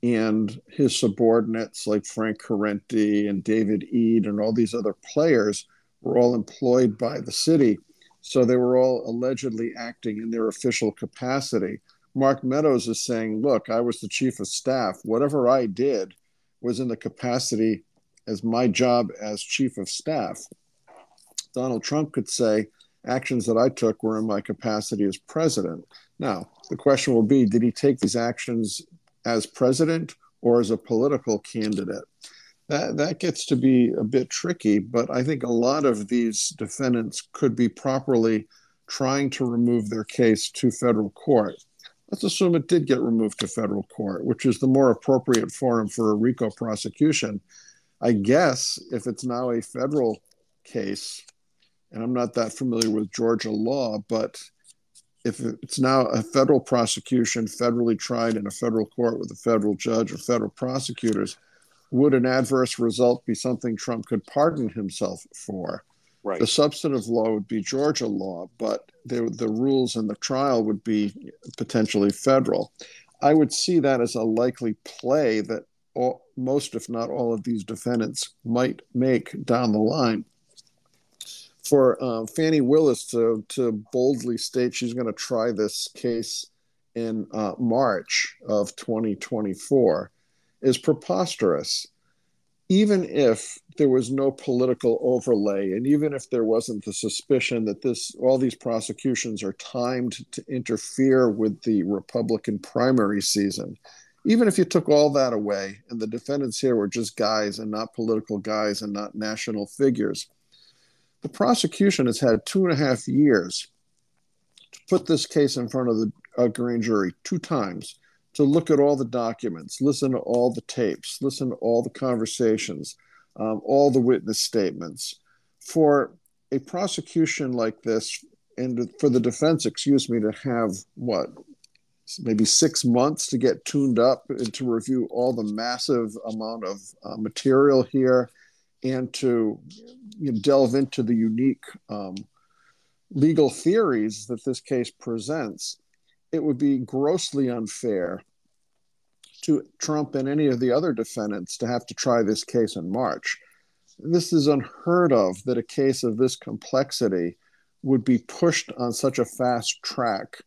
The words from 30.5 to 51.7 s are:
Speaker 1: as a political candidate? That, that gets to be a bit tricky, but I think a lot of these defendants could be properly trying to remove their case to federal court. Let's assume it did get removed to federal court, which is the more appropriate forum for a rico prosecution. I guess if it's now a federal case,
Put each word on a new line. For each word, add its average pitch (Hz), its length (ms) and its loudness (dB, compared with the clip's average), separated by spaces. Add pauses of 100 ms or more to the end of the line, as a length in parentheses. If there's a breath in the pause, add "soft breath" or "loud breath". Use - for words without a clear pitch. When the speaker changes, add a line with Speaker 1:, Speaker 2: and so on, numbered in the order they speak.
Speaker 1:
as 110 140 2
a 110 40 0
political 120 640 0
candidate? 101 640 -4 (640 loud breath)
That, 151 300 -2
that 151 240 -2
gets 170 260 -4
to 139 100 2
be 123 360 4
a - 100 -2
bit 123 260 0
tricky, 110 520 0
but 117 320 -2
I 123 100 -2
think 131 220 -4
a 123 40 -6
lot 123 360 2
of 104 240 0
these 117 400 0 (100)
defendants 117 640 -4 (100)
could 123 220 0
be 120 140 2
properly 117 800 0 (400 soft breath)
trying 135 420 -2
to - 140 -4
remove 117 460 2
their 110 120 -4
case 110 480 2
to 123 220 0
federal 110 380 2
court. 110 440 2 (560 loud breath)
Let's - 140 -6
assume 180 320 2
it 147 100 0
did 160 220 2
get 131 100 4
removed 113 400 0
to 107 80 -2
federal 101 380 -4
court, 98 400 -6
which - 200 -2
is 123 140 2
the 135 80 0
more 131 240 6
appropriate 120 640 2
forum 117 340 0
for 110 240 0
a 107 60 2
rico 117 340 0
prosecution. 110 880 -2 (600 soft breath)
I 120 100 2
guess 123 680 2 (140)
if 120 160 -6
it's 120 180 -8
now 123 260 -2
a 113 120 -2
federal 127 580 -2 (440)
case, - 600 -8 (680)